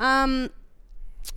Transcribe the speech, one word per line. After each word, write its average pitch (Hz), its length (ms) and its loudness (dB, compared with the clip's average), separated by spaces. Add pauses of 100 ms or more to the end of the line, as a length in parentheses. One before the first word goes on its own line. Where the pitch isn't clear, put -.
Um, 262 500 2 (880)